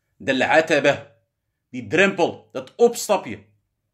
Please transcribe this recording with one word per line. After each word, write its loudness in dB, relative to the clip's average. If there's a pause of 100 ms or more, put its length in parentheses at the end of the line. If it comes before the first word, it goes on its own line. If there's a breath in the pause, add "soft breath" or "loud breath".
(160)
de -4
al-ataba, 0 (540)
die -12
drempel, 0
dat -12
opstapje. 0 (500)